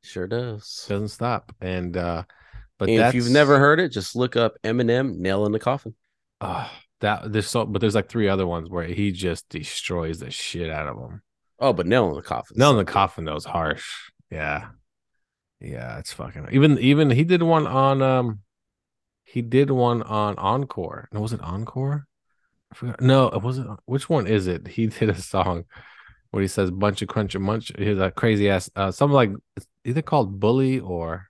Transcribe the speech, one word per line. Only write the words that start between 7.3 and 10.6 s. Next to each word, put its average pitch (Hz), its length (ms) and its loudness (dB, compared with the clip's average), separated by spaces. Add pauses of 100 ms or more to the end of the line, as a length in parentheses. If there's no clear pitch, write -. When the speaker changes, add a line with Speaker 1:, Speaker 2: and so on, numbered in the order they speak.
Speaker 2:
there's 104 160 0
so, 117 180 0
but 101 140 -2
there's, 104 140 2
like, 104 140 0
three 110 200 0
other 95 180 2
ones 85 240 -4
where 87 140 -6
he 98 280 -2
just 87 360 -4
destroys 85 720 -6
the 65 100 -12
shit 82 400 -8